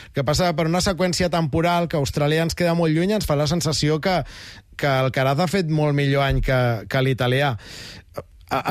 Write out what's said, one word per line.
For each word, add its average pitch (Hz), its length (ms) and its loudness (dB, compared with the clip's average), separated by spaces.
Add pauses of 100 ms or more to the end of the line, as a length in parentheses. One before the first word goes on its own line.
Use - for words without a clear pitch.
(120)
que 143 160 -2
passa 175 260 2
per 160 140 0
una 175 160 0
seqüència 180 480 0
temporal 165 560 0
que 170 80 -2
a 143 60 0
Austràlia 151 420 0
ens 160 100 -2
queda 170 220 0
molt 165 160 2
lluny, 185 240 2
ens 202 100 -2
fa 151 80 0
la 147 140 2
sensació 156 500 0
que, 180 200 0 (580)
que 151 100 -2
Alcaraz 135 540 2
ha - 80 0
fet 165 240 0
molt 151 240 2
millor 139 300 2
any 131 180 0
que, 131 140 2 (280)
que 135 160 0
l'italià. 131 520 0 (1000)
A-, 135 180 0